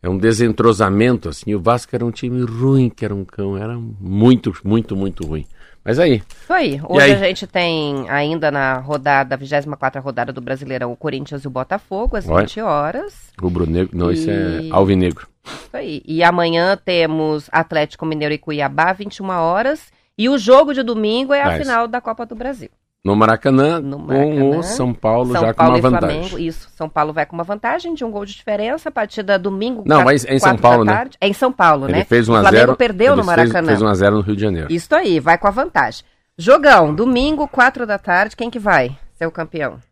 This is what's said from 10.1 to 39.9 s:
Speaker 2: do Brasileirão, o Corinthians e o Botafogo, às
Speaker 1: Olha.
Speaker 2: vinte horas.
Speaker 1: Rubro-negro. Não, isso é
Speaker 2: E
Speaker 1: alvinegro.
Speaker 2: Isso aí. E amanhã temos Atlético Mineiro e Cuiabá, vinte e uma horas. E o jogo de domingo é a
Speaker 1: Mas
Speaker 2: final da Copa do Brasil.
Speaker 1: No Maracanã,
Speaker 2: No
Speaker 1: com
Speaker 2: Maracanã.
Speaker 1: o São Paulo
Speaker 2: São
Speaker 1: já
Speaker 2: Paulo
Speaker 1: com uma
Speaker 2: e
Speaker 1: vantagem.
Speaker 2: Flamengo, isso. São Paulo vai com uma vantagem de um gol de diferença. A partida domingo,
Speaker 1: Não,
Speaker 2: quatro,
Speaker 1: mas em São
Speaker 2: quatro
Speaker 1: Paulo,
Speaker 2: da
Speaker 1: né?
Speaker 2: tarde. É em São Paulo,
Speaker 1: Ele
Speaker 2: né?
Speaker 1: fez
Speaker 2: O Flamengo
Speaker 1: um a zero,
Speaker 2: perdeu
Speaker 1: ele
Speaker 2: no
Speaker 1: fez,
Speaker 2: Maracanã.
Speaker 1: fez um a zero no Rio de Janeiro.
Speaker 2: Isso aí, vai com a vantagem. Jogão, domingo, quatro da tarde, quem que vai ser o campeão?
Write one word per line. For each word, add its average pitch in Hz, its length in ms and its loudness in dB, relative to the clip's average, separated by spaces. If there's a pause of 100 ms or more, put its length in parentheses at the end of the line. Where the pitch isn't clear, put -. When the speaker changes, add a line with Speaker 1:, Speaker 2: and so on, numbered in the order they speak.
Speaker 2:
do 127 80 -12
Brasileirão, 131 500 -8
o 120 60 -10
Corinthians 139 460 -10
e 147 40 -10
o 135 40 -10
Botafogo, 196 680 -6
às 175 100 -6
Speaker 1:
Olha. 165 140 2
Speaker 2:
vinte - 180 -4
horas. 202 540 -4 (260)
Speaker 1:
Rubro-negro. 87 560 -2
Não, 87 160 0
isso - 180 -2
é - 340 -4
Speaker 2:
E 160 80 -10
Speaker 1:
alvinegro. 92 560 0 (180)
Speaker 2:
Isso - 320 -18
aí. 165 300 -10
E 160 160 0
amanhã 170 520 2
temos 156 760 -2
Atlético 160 520 -2
Mineiro 151 300 -4
e 151 60 -6
Cuiabá, 147 540 -2
vinte 202 240 -10
e - 40 -14
uma 185 200 -4
horas. 220 380 -2 (380)
E 220 100 0
o 277 120 0
jogo 262 340 6
de 262 80 -4
domingo 233 540 -2
é 285 80 0
a - 60 0
Speaker 1:
Mas - 100 -2
Speaker 2:
final 233 280 -2
da 240 140 -6
Copa 226 240 -10
do 226 80 -18
Brasil. 240 360 -12 (340)
Speaker 1:
No 202 120 0
Maracanã, 135 640 2
Speaker 2:
No 139 200 -10
Speaker 1:
com - 80 -14
Speaker 2:
Maracanã. 143 500 2
Speaker 1:
o 170 60 -4
São 175 280 -4
Paulo 120 420 0
Speaker 2:
São - 80 0
Speaker 1:
já 113 120 0
Speaker 2:
Paulo 127 200 4
Speaker 1:
com 123 40 4
uma - 0 -
Speaker 2:
e 113 40 2 (100)
Speaker 1:
vantagem. 139 320 -2
Speaker 2:
Flamengo, - 160 -10
isso. 165 360 -8
São 156 140 -10
Paulo 151 240 -2
vai 160 140 -4
com - 80 -16
uma 170 80 -6
vantagem 247 500 -6
de 294 100 -8
um 226 60 -6
gol 202 160 -10
de 202 80 -16
diferença. 220 560 -6
A - 20 -14
partida 208 460 -4
domingo, 202 480 -6
Speaker 1:
Não, 151 120 6
Speaker 2:
quatro, 135 80 6
Speaker 1:
mas 131 200 2
em 135 140 0
São - 140 4
Speaker 2:
quatro 110 100 -2
Speaker 1:
Paulo, 120 220 6
Speaker 2:
da 104 60 2
Speaker 1:
né? 202 60 2
Speaker 2:
tarde. 254 240 -6
É 190 60 0
em 202 60 0
São 262 180 0
Paulo, 156 340 2
Speaker 1:
Ele - 140 -2
Speaker 2:
né? 196 60 0
Speaker 1:
fez 117 220 2
Speaker 2:
O 117 40 2
Flamengo 117 160 6
Speaker 1:
um 190 100 8
a - 20 8
zero, 123 160 6
Speaker 2:
perdeu 233 380 2
Speaker 1:
ele 254 80 2
Speaker 2:
no - 20 -2
Speaker 1:
fez, 175 140 2
Speaker 2:
Maracanã. 170 300 2
Speaker 1:
fez 101 160 2
um 110 40 2
a 104 60 2
zero 101 220 4
no 107 80 0
Rio 101 120 -2
de 98 60 -4
Janeiro. 95 320 -2
Speaker 2:
Isso 170 220 -2
aí, 190 240 2
vai 165 180 2
com - 100 -4
a 202 40 2
vantagem. 196 520 -4 (320)
Jogão, 208 600 6
domingo, 262 520 0
quatro 254 380 0
da 202 140 -4
tarde, 196 360 0
quem 233 140 -8
que 240 80 -10
vai 160 400 0 (160)
ser 165 140 -6
o 165 40 -6
campeão? 156 460 -8 (140)